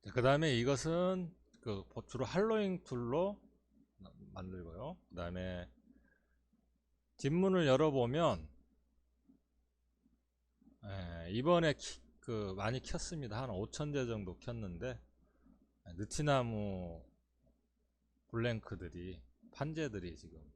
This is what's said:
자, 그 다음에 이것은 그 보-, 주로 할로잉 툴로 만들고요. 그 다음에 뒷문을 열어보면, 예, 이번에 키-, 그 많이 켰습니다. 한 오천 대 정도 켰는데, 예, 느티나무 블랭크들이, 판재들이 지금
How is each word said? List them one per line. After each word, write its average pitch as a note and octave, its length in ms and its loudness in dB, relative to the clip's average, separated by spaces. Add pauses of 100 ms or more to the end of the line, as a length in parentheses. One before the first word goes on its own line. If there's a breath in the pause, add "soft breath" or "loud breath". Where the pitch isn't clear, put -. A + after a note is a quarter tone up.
자, G2+ 80 -10
그 B2+ 100 2
다음에 C#3+ 360 6
이것은 E3 760 2 (280)
그 G2 280 -4
보-, - 160 -10
주로 B2 200 -4
할로잉 F#3+ 580 2
툴로 C3+ 560 0 (960)
만들고요. F#2 640 -10 (120)
그 - 60 -16
다음에 F2+ 520 -6 (1500 soft breath)
뒷문을 F3+ 480 4
열어보면, C3 800 4 (2250)
예, F2 480 -6
이번에 D#3 420 6
키-, - 280 -8 (180)
그 G#2+ 380 -4
많이 A2+ 240 -2
켰습니다. C3 600 -6
한 C3 80 -4
오천 A2+ 440 -4
대 C3+ 120 2
정도 G#2 320 -4
켰는데, A2+ 640 -6 (880 soft breath)
예, F2 60 -14
느티나무 G#2 1080 0 (1300)
블랭크들이, F#2 960 -4 (300)
판재들이 C#3 680 -6
지금 D#2+ 220 -18 (160)